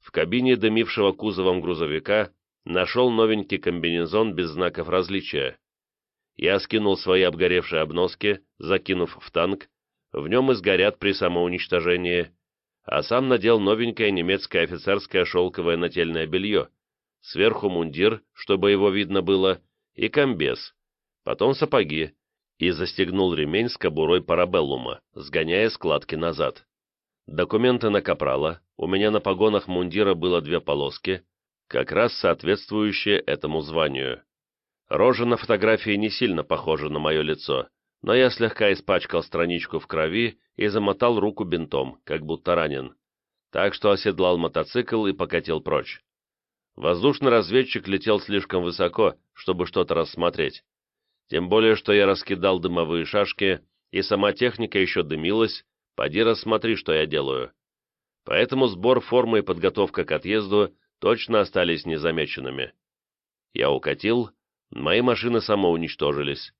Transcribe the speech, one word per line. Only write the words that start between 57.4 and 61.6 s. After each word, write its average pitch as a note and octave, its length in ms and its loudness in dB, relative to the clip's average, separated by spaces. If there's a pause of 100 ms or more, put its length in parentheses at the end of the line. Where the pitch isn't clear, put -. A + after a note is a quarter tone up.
Поэтому B2+ 420 2
сбор A2 340 2
формы A2+ 400 2
и - 20 -4
подготовка F#2 600 0
к D#2 80 -4
отъезду G2+ 640 0 (240)
точно A2+ 420 0
остались F2 440 0